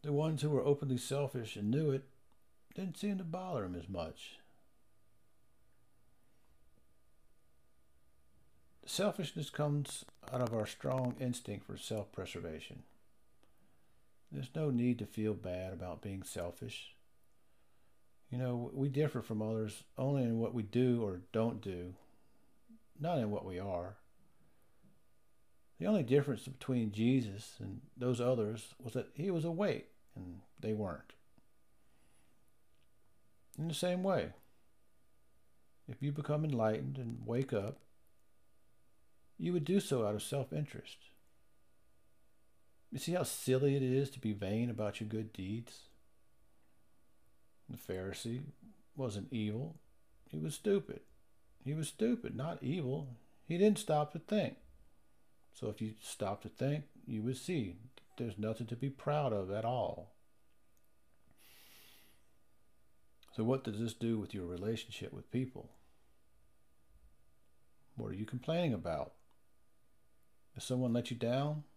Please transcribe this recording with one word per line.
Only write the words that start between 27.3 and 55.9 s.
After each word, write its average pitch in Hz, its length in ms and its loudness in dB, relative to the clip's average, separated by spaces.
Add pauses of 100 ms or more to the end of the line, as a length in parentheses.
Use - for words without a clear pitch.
and 101 220 -8 (160)
those 123 240 2
others 117 580 2
was 120 140 -8
that 123 220 -2
he 180 160 0
was 165 140 2
awake 170 440 0 (260)
and 90 260 -10 (180)
they 110 140 0
weren't. 101 400 -4 (2500)
In 156 100 -2
the 165 60 0
same 180 300 2
way, 170 300 2 (1500)
if - 140 -8
you 143 100 0
become 147 340 0
enlightened 131 520 2
and 117 280 -6
wake 123 260 0
up, 104 280 0 (1600)
you 170 140 0
would 160 120 2
do 190 140 6
so 131 260 2
out 104 80 4
of 104 80 0
self-interest. - 760 -2 (1900)
You 139 80 -4
see 170 140 0
how 180 100 4
silly 135 520 4
it 139 60 4
is 131 300 4
to - 80 -12
be 107 140 0
vain 104 360 0
about 104 300 -2
your 107 100 -4
good 110 240 -4
deeds? 104 560 -6 (1800)
The - 80 -6
Pharisee 98 640 -4 (540)
wasn't 107 360 -4
evil. 113 440 -2 (520)
He 156 100 -8
was 156 180 -2
stupid. - 460 0 (640)
He 139 100 -2
was 156 140 -2
stupid, 233 480 0
not 160 280 -4
evil. 135 540 -2 (280)
He 170 120 0
didn't 202 220 8
stop 151 340 4
to 165 60 -6
think. - 360 0 (1000)
So - 160 -4
if 107 120 -6
you 110 180 -2